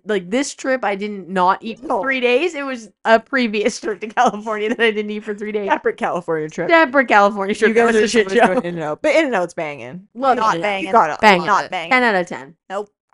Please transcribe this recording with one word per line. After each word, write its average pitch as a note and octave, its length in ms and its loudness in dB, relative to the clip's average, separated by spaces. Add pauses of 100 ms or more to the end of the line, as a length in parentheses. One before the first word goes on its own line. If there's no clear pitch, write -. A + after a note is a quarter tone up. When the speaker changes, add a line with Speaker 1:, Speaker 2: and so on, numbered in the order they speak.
Speaker 1:
like, F#3 260 -4
this C4 240 -2
trip C4 300 -4
I G3+ 100 -2
didn't G3 340 -10
not F#3+ 360 2
eat A3 160 -10
for C4 80 -16
Speaker 2:
No. B3 120 -2
Speaker 1:
three C4 200 -2
days. C4 340 2
It C#4+ 100 -6
was B3 240 -10 (160)
a A3+ 140 6
previous A3 600 -2
trip G#3+ 220 -6
to G#3+ 40 -10
California G#3+ 640 -2
that A#3 100 -6
I A3 140 2
didn't G#3 180 -6
eat G#3+ 140 -8
for G#3+ 100 -8
three G#3 160 -10
days. G#3 180 -6
Speaker 2:
Separate B3 280 -2
California D#3+ 520 -4
trip. E3+ 220 -4
Speaker 1:
Separate C#4+ 380 4
California G3+ 480 4
trip. A3 140 2
Speaker 2:
You A3 40 -2
Speaker 1:
That A#3 120 4
Speaker 2:
guys A3+ 80 2
Speaker 1:
was G#3+ 80 4
Speaker 2:
are - 20 4
Speaker 1:
a A3 40 0
shit G#3 200 2
Speaker 2:
just G3 180 4
Speaker 1:
show. F#3 60 2
Speaker 2:
In-N-Out. E3+ 500 -4
But D4+ 140 2
In-N-Out's A#3 380 0
banging. D3 600 -10
Speaker 1:
Love B3 220 0
Speaker 3:
Not A3 180 0
Speaker 1:
In-N-Out. E3 80 -6
Speaker 3:
banging. G3 240 -4
Speaker 2:
You F#3+ 60 -6
gotta E3+ 280 4
Speaker 1:
Banging. F#3 260 4
Speaker 3:
Not G#3+ 100 2
Speaker 2:
love D#3 80 0
it. - 80 -12
Speaker 3:
banging. E3+ 180 -6
Speaker 1:
Ten B3+ 140 4
out A3 100 2
of F3+ 140 0
ten. C3+ 260 -14 (160)
Speaker 3:
Nope. G3+ 180 -8 (260)